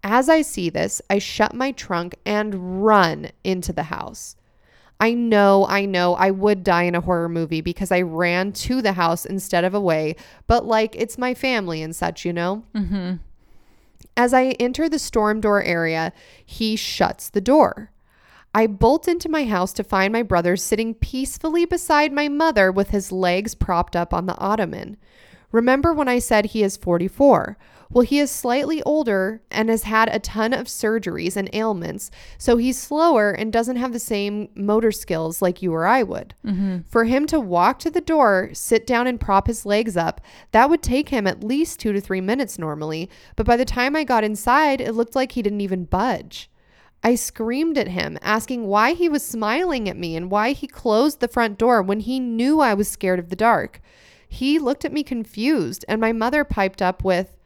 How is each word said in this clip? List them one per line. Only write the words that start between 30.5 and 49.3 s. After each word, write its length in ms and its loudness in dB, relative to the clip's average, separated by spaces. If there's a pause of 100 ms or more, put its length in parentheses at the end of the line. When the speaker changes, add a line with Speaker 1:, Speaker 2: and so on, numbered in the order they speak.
Speaker 1:
of 140 -4
surgeries 680 -4
and 160 -4
ailments, 560 -4 (280)
so 200 2
he's 240 -2
slower 500 2
and 220 -6
doesn't 220 0
have 180 -4
the 60 -6
same 560 -4
motor 360 2
skills 500 -4
like 200 0
you 120 -2
or 120 0
I 160 4
would. 320 -6 (120)
Speaker 2:
Mm-hmm. 420 -2
Speaker 1:
For 180 2
him 220 2
to 120 0
walk 400 2
to 120 -4
the 100 -2
door, 520 4
sit 340 0
down 180 2
and 140 -2
prop 280 2
his 200 -4
legs 280 0
up, 240 -2 (320)
that 180 6
would 120 4
take 280 0
him 180 0
at 160 -4
least 360 -2
two 140 -2
to 80 0
three 200 -4
minutes 360 -2
normally, 520 -6 (260)
but 100 -2
by 100 6
the 100 2
time 300 -2
I 80 0
got 200 2
inside, 580 2
it 120 -4
looked 220 -2
like 180 -2
he 100 -2
didn't 180 -2
even 240 -4
budge. 640 -4 (540)
I 100 4
screamed 640 -2
at 120 0
him, 340 -4
asking 420 -2
why 280 2
he 140 0
was 160 0
smiling 640 -2